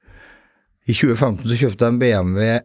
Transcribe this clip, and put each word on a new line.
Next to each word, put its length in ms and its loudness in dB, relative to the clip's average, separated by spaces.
I 80 0
tjue 220 2
femten 280 -2
så 120 0
kjøpte 280 0
jeg 60 2
en 100 -2
B 120 2
M 200 0
W 300 0